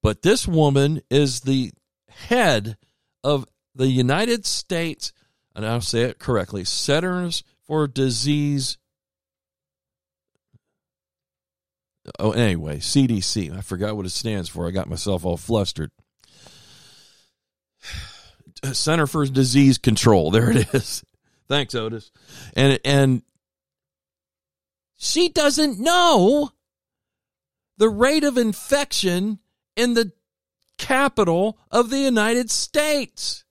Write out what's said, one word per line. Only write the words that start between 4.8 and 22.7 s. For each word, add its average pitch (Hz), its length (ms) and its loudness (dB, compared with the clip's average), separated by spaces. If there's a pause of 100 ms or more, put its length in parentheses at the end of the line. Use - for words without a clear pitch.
and 107 120 -8
I'll 117 160 -2
say 117 220 -2
it 123 160 -4
correctly, 101 440 -4
Centers 175 800 -4 (200)
for 156 220 -2
Disease, 135 920 -2 (3500)
oh, 107 140 0
anyway, 82 480 -2
C 135 280 0
D 113 120 -2
C. 90 320 -6
I 92 80 -12
forgot 101 380 -6
what 98 80 -8
it 92 60 -8
stands 101 360 -6
for. 85 180 -8
I 85 60 -6
got 92 180 -6
myself 90 360 -4
all 87 100 -2
flustered. 92 560 -4 (1900)
<sighs> - 880 -14
Center 151 340 0
for 143 200 -2
Disease 135 520 4
Control. 101 540 4
There 113 180 4
it 127 240 0
is. - 300 -4 (460)
Thanks, 135 260 -2
Otis. 113 340 -8 (460)
And, 135 300 4